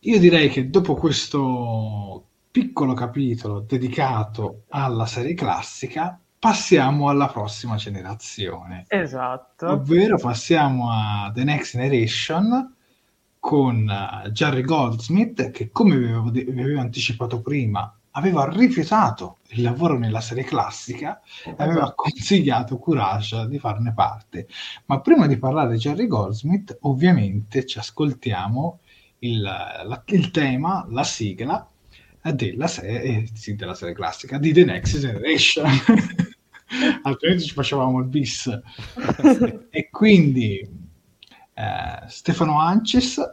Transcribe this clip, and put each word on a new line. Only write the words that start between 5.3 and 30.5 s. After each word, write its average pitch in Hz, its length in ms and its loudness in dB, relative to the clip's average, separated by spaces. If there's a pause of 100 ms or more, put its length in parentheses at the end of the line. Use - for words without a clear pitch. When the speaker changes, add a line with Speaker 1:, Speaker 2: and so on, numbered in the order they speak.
Speaker 1:
classica, 151 840 -6 (220)
passiamo 143 720 4
alla 143 180 4
prossima 110 480 -6
generazione. 92 1120 -10
Speaker 2:
Esatto. 131 840 -4
Speaker 1:
Ovvero 170 460 4
passiamo 131 680 0
a 104 460 -2
The 123 80 -2
Next 143 300 -2
Generation 156 1000 0 (680)
con, 123 480 2
eh, 98 420 -6
Jerry 131 320 0
Goldsmith, 147 880 0
che, - 220 -8
come 190 240 6
vi 123 80 2
avevo 117 260 0
de-, 123 140 -2
vi 127 180 -4
avevo 139 160 -2
anticipato 120 640 -4
prima, 113 520 -2 (200)
aveva 151 360 2
rifiutato 180 920 2 (100)
il 117 140 -2
lavoro 131 360 2
nella 110 220 -2
serie 131 240 -6
classica - 760 -6 (240)
e - 120 -12
aveva 151 300 2
Speaker 2:
Esatto. - 100 -10
Speaker 1:
consigliato 135 840 0
Courage 110 680 -2
di 143 100 -6
farne 113 340 -4
parte. - 540 -4 (380)
Ma 139 160 -2
prima 285 260 6
di 135 120 2
parlare 131 340 0
di 113 60 0
Jerry 147 280 -2
Goldsmith, 135 760 -2
ovviamente 127 840 2
ci - 140 -10
ascoltiamo 123 1000 -4 (400)
il, 117 220 -2
la, 95 680 -8
il 180 240 0
tema, 147 580 -2